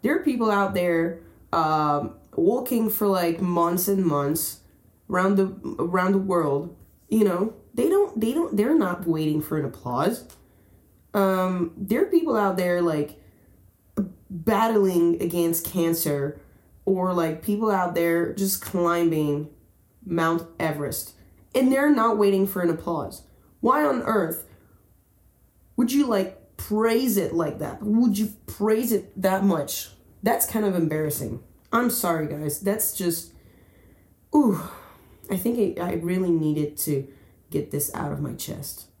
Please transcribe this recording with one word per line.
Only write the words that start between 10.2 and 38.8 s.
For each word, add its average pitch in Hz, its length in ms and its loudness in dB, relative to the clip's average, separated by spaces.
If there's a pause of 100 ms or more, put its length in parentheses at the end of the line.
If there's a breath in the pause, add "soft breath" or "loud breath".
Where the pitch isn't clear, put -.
Um, 185 640 0
there 233 260 0
are - 20 4
people 330 300 2
out 196 220 2
there, 180 240 0
like, 151 400 -2 (1080 soft breath)
battling 190 920 2
against 170 440 -2
cancer, 160 760 -2 (440 loud breath)
or, 185 280 0
like, 160 300 -2
people 214 260 0
out 180 260 0
there 170 380 0
just 196 280 -2
climbing 160 880 0 (560)
Mount 170 420 0 (120)
Everest, 147 540 -6 (400 soft breath)
and 262 180 4
they're 285 220 4
not 226 240 2
waiting 196 300 4
for 190 140 -4
an 170 80 2
applause. 160 540 -4 (360 soft breath)
Why 277 260 4
on 262 160 2
earth 190 460 -2 (1300 soft breath)
would 240 160 0
you, 277 160 2
like, - 500 -2
praise 226 600 2
it 175 160 -2
like 165 260 -2
that? - 220 -8
Would 214 360 2
you 214 160 -2 (120)
praise 220 460 0
it 190 300 -4
that 190 220 2
much? - 460 0 (340)
That's - 220 0
kind 214 200 -2
of 185 100 0
embarrassing. 151 680 -2 (280)
I'm 240 180 2
sorry, 160 380 -2
guys. 147 320 -6
That's 202 340 -2
just, 170 400 -4 (1000 soft breath)
ooh, 214 260 4 (680 loud breath)
I 190 80 -2
think 214 420 0
I, - 40 -4
I 175 100 -4
really 175 380 -2
needed 151 480 0
to 135 280 -2 (420 loud breath)
get 147 220 -4
this 143 220 -4
out 147 180 -6
of 143 100 -6
my 135 120 -6
chest. - 540 -12 (140)